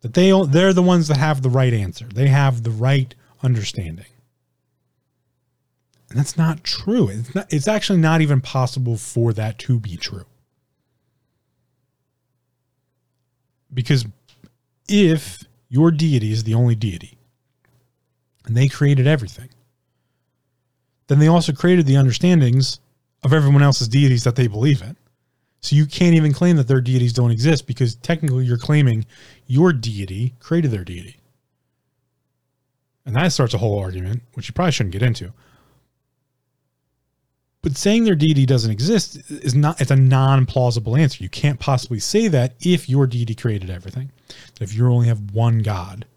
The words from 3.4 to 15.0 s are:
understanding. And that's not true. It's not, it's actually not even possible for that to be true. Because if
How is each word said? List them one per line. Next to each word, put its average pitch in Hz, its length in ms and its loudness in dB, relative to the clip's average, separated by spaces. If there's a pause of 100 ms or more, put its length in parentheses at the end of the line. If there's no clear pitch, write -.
understanding. 98 600 -4 (2000)
And - 80 -6
that's 139 180 -4
not 160 280 -2
true. 202 440 -4
It's 110 260 -10
not, - 180 -8
it's 147 160 -2
actually 202 320 0
not 160 200 2
even 143 200 2
possible 123 560 -4
for 117 380 -2
that 110 260 -6
to 123 180 -2
be 101 180 -8
true. - 300 -12 (3500)
Because 127 320 -2 (840)
if 185 560 0 (240)